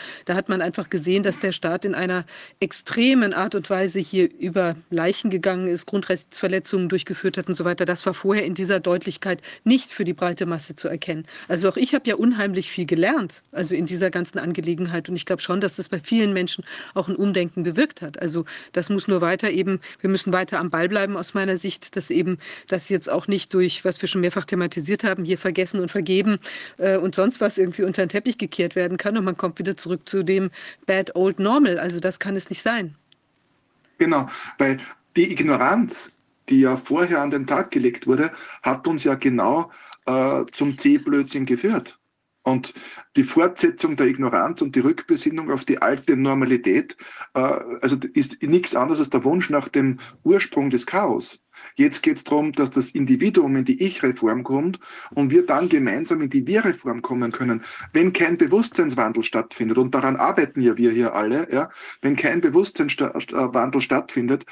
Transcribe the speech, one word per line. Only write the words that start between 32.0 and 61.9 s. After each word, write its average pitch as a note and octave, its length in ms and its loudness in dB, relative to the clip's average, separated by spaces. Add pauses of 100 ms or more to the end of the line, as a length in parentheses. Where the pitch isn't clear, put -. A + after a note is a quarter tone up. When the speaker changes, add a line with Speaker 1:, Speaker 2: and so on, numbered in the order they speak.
Speaker 1:
das F#3 180 -2
kann G3 180 -4
es F#3 120 -8
nicht - 140 -10
sein. G#3 320 -2 (1040)
Speaker 2:
Genau, D3+ 300 2 (300)
weil C3+ 200 2 (380)
die E3+ 140 4
Ignoranz, D3+ 840 0 (360)
die C3+ 120 6
ja C3 160 6
vorher D#3+ 440 0
an C#3+ 100 0
den C#3 160 -2
Tag D3+ 240 0
gelegt B2 360 0
wurde, C#3 260 2 (300)
hat C3 260 -2
uns D#3 160 -2
ja C#3 100 4
genau, C3 560 2 (360)
äh, C3 460 0
zum C#3+ 260 -2
C-Blödsinn C#3+ 680 2
geführt. F3 520 0 (460)
Und B2+ 300 0 (400)
die C#3 80 6
Fortsetzung E3+ 720 2
der C#3 140 4
Ignoranz C3 540 0
und C3+ 120 -2
die C3+ 60 4
Rückbesinnung D#3 720 0
auf C3+ 120 -2
die - 160 0
alte C3+ 360 2
Normalität, C3 800 2 (380)
äh, C3+ 40 0
also C3 580 0 (180)
ist - 280 0
nichts F3+ 320 2
anderes - 240 2
als C#3 120 -2
der B2+ 120 2
Wunsch E3 260 2
nach C#3+ 200 0
dem C3+ 320 2 (240)
Ursprung D3+ 460 2
des B2 140 0
Chaos. F3 540 -2 (380)
Jetzt C#3+ 260 4
geht's D3 220 0
drum, D3 260 0
dass C3+ 220 0
das B2+ 180 0
Individuum C#3 640 4
in C3 100 2
die C3 160 2
Ich-Reform B2+ 640 0
kommt C#3+ 380 -2 (340)
und C#3 160 2
wir F3 160 6
dann D#3 220 2
gemeinsam D3+ 520 2
in C3+ 100 -2
die C3+ 140 2
Wir-Reform E3 560 0
kommen B2 300 -2
können. A#2 320 -2 (300)
Wenn F3+ 200 4
kein E3+ 260 2
Bewusstseinswandel C3 840 2
stattfindet, A2+ 560 0
und B2+ 160 4
daran C3 220 2
arbeiten C#3+ 460 2
ja A2+ 140 6
wir A#2+ 140 4
hier A#2 240 2
alle, A#2 380 0
ja, C#3+ 180 0 (300)